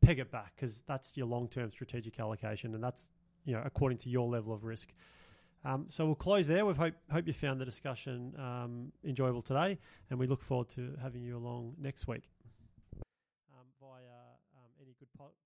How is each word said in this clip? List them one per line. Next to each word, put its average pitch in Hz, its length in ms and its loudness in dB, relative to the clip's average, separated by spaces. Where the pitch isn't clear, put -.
peg 165 180 12
it 131 100 -6
back, 107 280 -12
'cause 113 280 -6
that's 135 320 -6
your 127 80 -2
long-term 120 460 -4
strategic 117 480 -10
allocation, 110 560 -6
and 110 80 -6
that's, - 260 -6
you 135 80 -2
know, 113 120 -2
according 131 340 2
to 127 100 -10
your 120 180 0
level 113 260 -2
of 104 100 -8
risk. 113 300 -10
Um, 139 260 -2
so 160 160 0
we'll 156 80 4
close 185 320 4
there. 170 200 4
We 196 100 2
hope, 160 180 2
hope 165 160 0
you 156 80 -2
found 135 260 -2
the 131 60 -6
discussion, 123 720 -8
um, 123 540 -8
enjoyable 127 380 0
today, 165 380 2
and 127 80 0
we 127 80 2
look 131 160 0
forward 123 260 0
to 127 320 -10
having 120 220 -8
you 120 140 -8
along 120 420 -8
next 139 260 -8
week, - 240 -6
um, 127 160 -20
via, 123 580 -20
um, 127 160 -20
any 131 200 -20
good 131 180 -20
po-, 143 160 -20